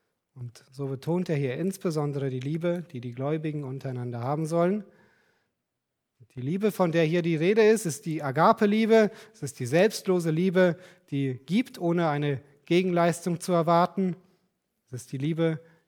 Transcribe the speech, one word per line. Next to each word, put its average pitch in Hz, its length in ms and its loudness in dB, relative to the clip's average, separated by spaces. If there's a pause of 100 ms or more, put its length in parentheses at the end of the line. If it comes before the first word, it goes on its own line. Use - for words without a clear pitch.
(340)
Und 120 380 -16
so 135 140 -8
betont 160 420 -4
er 160 80 -2
hier 135 200 -2
insbesondere 147 720 -4
die 127 100 -6
Liebe, 165 520 -4
die 120 100 -12
die 123 100 -10
Gläubigen 151 500 -4
untereinander 123 580 -8
haben 151 260 -2
sollen. 175 380 0 (1500)
Die 127 60 -12
Liebe, 190 320 0
von 180 200 0
der 165 120 4
hier 170 180 2
die 165 140 0
Rede 208 300 4
ist, 220 200 4
ist - 180 -6
die 156 180 -4
Agape-Liebe, 214 880 4 (220)
es - 100 -20
ist - 160 -10
die 127 80 -6
selbstlose 175 640 0
Liebe, 180 480 2 (320)
die 135 360 -2
gibt, 220 320 -2
ohne 170 300 0
eine 147 340 -2 (240)
Gegenleistung 175 720 0
zu 185 120 -4
erwarten. 175 640 2 (720)
Es - 40 -20
ist - 200 -14
die 139 60 -6
Liebe, 160 420 -2 (280)